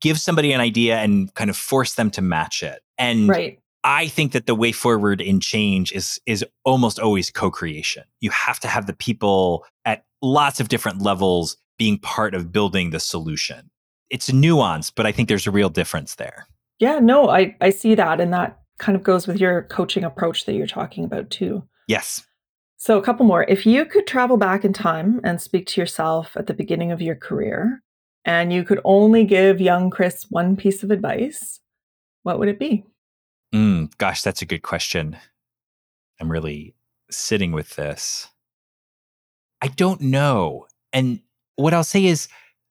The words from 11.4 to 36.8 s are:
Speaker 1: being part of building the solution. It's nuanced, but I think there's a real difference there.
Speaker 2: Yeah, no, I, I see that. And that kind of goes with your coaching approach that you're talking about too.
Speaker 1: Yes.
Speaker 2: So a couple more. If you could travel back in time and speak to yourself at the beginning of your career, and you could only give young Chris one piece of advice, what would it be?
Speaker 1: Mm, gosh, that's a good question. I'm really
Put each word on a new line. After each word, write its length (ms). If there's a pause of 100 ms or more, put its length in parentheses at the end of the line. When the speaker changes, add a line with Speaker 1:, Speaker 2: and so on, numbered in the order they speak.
Speaker 1:
being 200
part 360
of 180
building 380
the 100
solution. 720 (400)
It's 200
nuanced, 640
but 120
I 60
think 160
there's 180
a 40
real 200
difference 460
there. 300 (320)
Speaker 2:
Yeah, 220
no, 280
I, 320
I 100
see 240
that. 260
And 120
that 260 (200)
kind 180
of 60
goes 240
with 120
your 240
coaching 420
approach 400
that 100
you're 120
talking 380
about 260
too. 320 (240)
Speaker 1:
Yes. 380 (520)
Speaker 2:
So 220
a 40
couple 220
more. 240
If 160
you 200
could 220
travel 300
back 280
in 80
time 500
and 180
speak 280
to 120
yourself 560
at 100
the 80
beginning 360
of 100
your 140
career, 680 (420)
and 280
you 120
could 200
only 400
give 360
young 300
Chris 400
one 260
piece 260
of 80
advice, 720 (600)
what 160
would 100
it 100
be? 260 (720)
Speaker 1:
Mm, 440
gosh, 240
that's 200
a 40
good 160
question. 540 (1040)
I'm 100
really 440 (360)